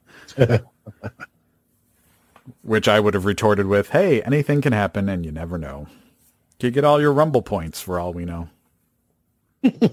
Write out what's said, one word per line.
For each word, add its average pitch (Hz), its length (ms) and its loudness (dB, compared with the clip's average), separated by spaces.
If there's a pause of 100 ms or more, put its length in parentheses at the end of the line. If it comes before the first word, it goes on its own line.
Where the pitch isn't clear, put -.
(380)
<laughs> 120 240 2 (2000)
Which 110 240 0
I 107 120 6
would 104 140 2
have 95 120 -2
retorted 101 420 2
with, 101 220 2
"Hey, 160 340 2
anything 143 380 0
can 131 120 0
happen 101 360 -2
and 87 160 -6
you 78 60 -10
never 82 260 -10
know. 73 300 -12 (720)
You 123 120 -2
get 143 140 0
all 147 160 4
your 147 100 4
Rumble 143 300 2
points 82 400 -6
for 90 180 -4
all 87 140 -6
we 87 120 -8
know." 85 240 -10 (1120)
<laughs> 254 60 4 (240)